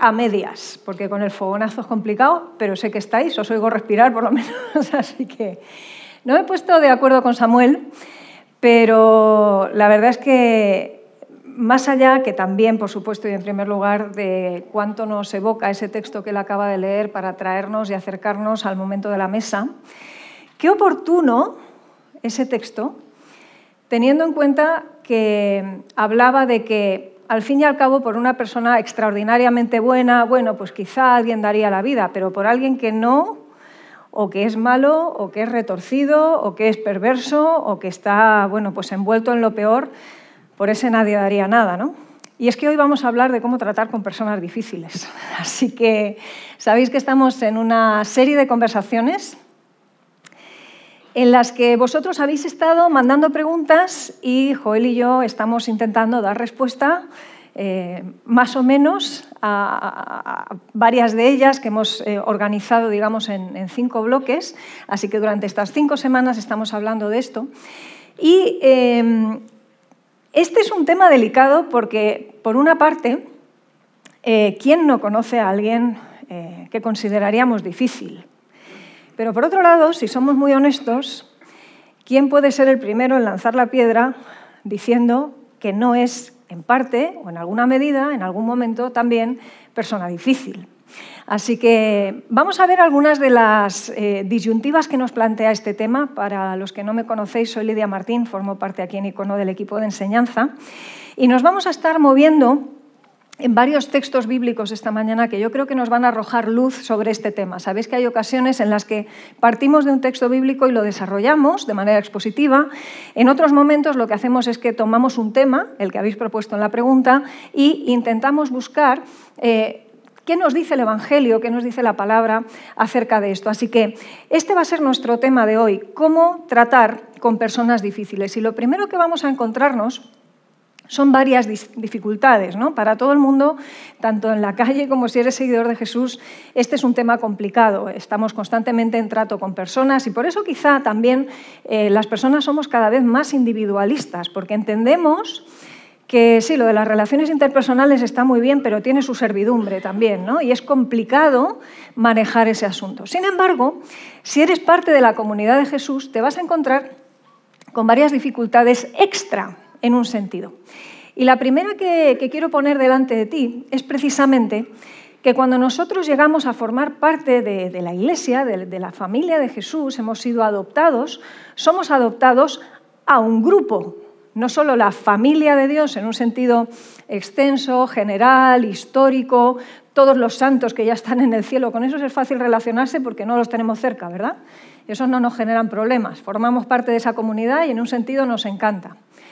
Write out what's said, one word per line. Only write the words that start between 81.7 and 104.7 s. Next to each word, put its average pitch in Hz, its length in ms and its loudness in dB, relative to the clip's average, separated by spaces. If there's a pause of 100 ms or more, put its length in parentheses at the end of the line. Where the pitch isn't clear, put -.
¿quién 269 240 2
puede 285 240 2
ser 269 160 4
el 262 100 4
primero 247 380 0
en 247 80 2
lanzar 208 300 -2
la 247 120 2
piedra 240 480 2 (500)
diciendo 240 720 0 (240)
que 202 140 -6
no 240 220 0
es, 247 420 -4 (140)
en 170 120 -16
parte, 262 600 -2
o 185 60 -14
en 170 80 -14
alguna 202 280 -2
medida, 277 480 0
en 220 80 -6
algún 185 240 -6
momento 240 460 -4
también, 233 480 -2 (340)
persona 202 340 -6
difícil? 196 600 -4 (580)
Así 214 320 -4
que 220 720 2
vamos 311 300 0
a 370 60 4
ver 359 140 4
algunas 294 400 4
de 269 100 4
las, 214 600 2
eh, 202 360 -4
disyuntivas 226 600 0
que 294 80 -4
nos 254 160 -4
plantea 220 380 0
este 214 240 -4
tema. 247 400 -4
Para 196 420 -6
los 196 160 -10
que 202 120 -12
no 214 100 -6
me 226 100 -4
conocéis, 226 480 -4
soy 220 140 -6
Lidia 214 200 -2
Martín, 214 400 -4
formo 196 320 -8
parte 196 240 -8
aquí 180 140 -10
en 196 100 -6
Icono 196 300 -6
del 202 120 -2
equipo 196 300 -8
de 220 80 -4
enseñanza. 220 640 -2 (640)
Y 254 120 4
nos 247 140 4
vamos 370 240 2
a 370 40 -2
estar 320 280 0
moviendo 285 680 4 (720)
en 247 140 0
varios 262 340 2
textos 269 380 -2
bíblicos 233 460 -4